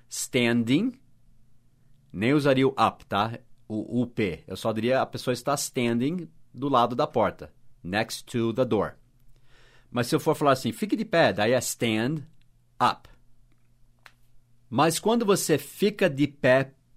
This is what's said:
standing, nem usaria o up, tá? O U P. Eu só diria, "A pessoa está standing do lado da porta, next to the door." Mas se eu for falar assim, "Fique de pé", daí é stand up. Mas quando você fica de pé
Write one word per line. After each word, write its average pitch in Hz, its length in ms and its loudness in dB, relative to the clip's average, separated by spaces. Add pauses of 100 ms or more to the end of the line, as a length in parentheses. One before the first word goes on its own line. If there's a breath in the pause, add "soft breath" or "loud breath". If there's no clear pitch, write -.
standing, 123 840 0 (1200)
nem 107 200 0
usaria 135 340 4
o 131 120 -2
up, 104 260 0
tá? 107 320 -2 (300)
O 110 340 -4
U 120 60 -2
P. 95 400 -4
Eu 95 80 -10
só 113 160 -4
diria, 117 300 0
"A 117 40 -2
pessoa - 280 -6
está 139 220 -4
standing 135 760 -2 (240)
do 131 160 -6
lado 123 260 4
da 143 120 -2
porta, 95 440 -2 (320)
next 101 420 -4
to 113 280 -2
the 127 120 0
door." 104 280 -2 (960 soft breath)
Mas 120 180 -2
se - 80 0
eu 143 40 2
for 151 160 0
falar 147 160 2
assim, 127 200 0
"Fique 202 240 -4
de 214 100 -2
pé", 139 280 2
daí 107 200 0
é 127 60 2
stand 117 580 -2 (640)
up. - 300 -2 (1600)
Mas 151 300 2
quando 233 260 0
você 180 320 2
fica 202 500 0
de 143 200 0
pé 135 460 2 (240)